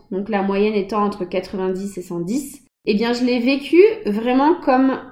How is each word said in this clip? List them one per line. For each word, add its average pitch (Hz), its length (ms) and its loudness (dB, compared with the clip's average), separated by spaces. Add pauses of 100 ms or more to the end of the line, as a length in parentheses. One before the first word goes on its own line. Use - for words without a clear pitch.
donc 202 180 -6
la 202 140 -2
moyenne 196 320 0
étant 208 300 -2
entre 196 220 -4
quatre-vingt-dix 190 720 -6
et 180 60 -8
cent 175 180 -8
dix. 247 420 -6 (220)
Eh 208 100 2
bien, 233 180 0
je 240 120 -2
l'ai 247 140 2
vécu 277 420 2 (260)
vraiment 247 480 2 (100)
comme, 262 340 2 (140)